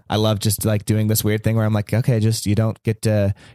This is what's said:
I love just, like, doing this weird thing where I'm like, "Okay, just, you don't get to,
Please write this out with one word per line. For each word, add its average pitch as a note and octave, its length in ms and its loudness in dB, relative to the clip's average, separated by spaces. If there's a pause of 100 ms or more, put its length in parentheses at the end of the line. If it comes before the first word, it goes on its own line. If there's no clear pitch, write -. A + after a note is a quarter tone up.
(100)
I G2+ 60 0
love G#2+ 240 0
just, - 240 -2
like, G#2+ 200 0
doing G#2+ 220 0
this G#2+ 160 0
weird G#2+ 220 0
thing A2 100 0
where A2 100 2
I'm G#2+ 80 0
like, G#2 220 -2
"Okay, A2+ 240 0
just, A2 260 0
you G2+ 120 0
don't A2 260 -2
get A2 200 -4
to, G#2 320 2 (200)